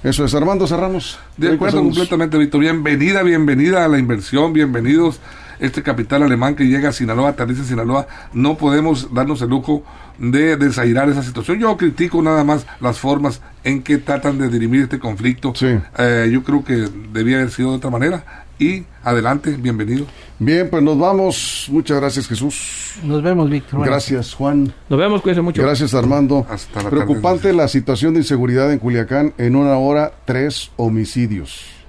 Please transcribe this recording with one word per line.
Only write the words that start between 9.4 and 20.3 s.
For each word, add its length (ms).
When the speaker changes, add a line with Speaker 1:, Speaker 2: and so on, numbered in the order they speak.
Speaker 2:
el 100
lujo 340
de 380
desairar 520
esa 140
situación. 380
Yo 160
critico 440
nada 220
más 240
las 180
formas 420
en 200
que 160
tratan 380
de 120
dirimir 340
este 160
conflicto. 560
Speaker 1:
Sí. 140
Speaker 2:
Eh, 340
yo 120
creo 220
que 240
debía 240
haber 140
sido 200
de 60
otra 120
manera. 560
Y 240
adelante, 520
bienvenido. 500